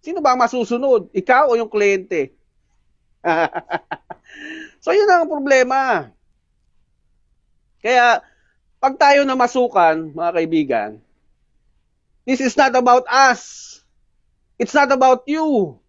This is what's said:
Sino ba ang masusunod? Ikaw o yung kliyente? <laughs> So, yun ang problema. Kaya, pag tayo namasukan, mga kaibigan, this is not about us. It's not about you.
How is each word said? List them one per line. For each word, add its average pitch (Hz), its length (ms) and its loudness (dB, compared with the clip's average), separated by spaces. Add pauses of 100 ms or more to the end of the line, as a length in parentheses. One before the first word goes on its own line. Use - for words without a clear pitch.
Sino 339 160 -8
ba 262 160 0
ang 247 80 2
masusunod? 240 640 -2
Ikaw 247 400 0
o 240 80 0
yung 226 160 -6
kliyente? 190 640 -4 (880)
<laughs> 165 800 -6 (800)
So, 330 80 -2
yun 415 160 2
ang 349 220 2
problema. 262 840 0 (1700)
Kaya, 240 400 2 (560)
pag 269 240 -2
tayo 285 240 6
namasukan, 240 880 0
mga 170 240 -4
kaibigan, 147 540 -2 (1400)
this 262 160 -2
is 247 80 -2
not 262 240 2
about 247 320 2
us. - 720 -2 (800)
It's - 160 -4
not 277 160 2
about 254 320 2
you. 277 640 -4